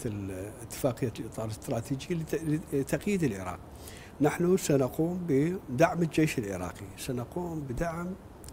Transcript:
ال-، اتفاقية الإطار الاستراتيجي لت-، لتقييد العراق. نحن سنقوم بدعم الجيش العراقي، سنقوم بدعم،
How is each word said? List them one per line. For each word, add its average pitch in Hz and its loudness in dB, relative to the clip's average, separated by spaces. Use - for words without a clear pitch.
ال-، 98 -4
اتفاقية 120 0
الإطار 113 -6
الاستراتيجي 120 -4
لت-، 160 0
لتقييد 160 2
العراق. 92 -2
نحن 170 6
سنقوم 160 2
بدعم 165 4
الجيش 156 4
العراقي، 98 -4
سنقوم 156 -4
بدعم، 160 -2